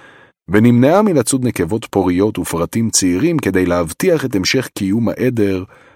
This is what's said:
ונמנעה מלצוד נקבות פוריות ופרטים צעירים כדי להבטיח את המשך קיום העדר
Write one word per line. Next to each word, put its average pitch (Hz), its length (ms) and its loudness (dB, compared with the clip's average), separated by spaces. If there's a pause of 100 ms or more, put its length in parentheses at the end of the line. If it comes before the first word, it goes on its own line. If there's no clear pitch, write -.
(480)
ונמנעה 120 540 4
מלצוד 135 440 0
נקבות 104 400 -4
פוריות 95 540 0
ופרטים 85 500 -4
צעירים 98 500 0
כדי 92 260 0
להבטיח 87 600 -2
את 123 100 -4
המשך 101 320 -2
קיום 101 420 -2
העדר 101 540 -2 (320)